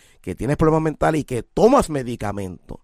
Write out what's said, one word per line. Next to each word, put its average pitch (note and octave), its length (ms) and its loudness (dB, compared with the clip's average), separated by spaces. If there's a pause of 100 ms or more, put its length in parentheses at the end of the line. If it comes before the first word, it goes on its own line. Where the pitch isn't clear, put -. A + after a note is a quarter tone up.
(200)
que F#2 140 -8
tienes B2+ 220 -2
problemas D#3 260 4
mentales D#3 380 0
y B2+ 40 -4
que A#2 200 -6
tomas A3 460 4
medicamentos G#2+ 920 -8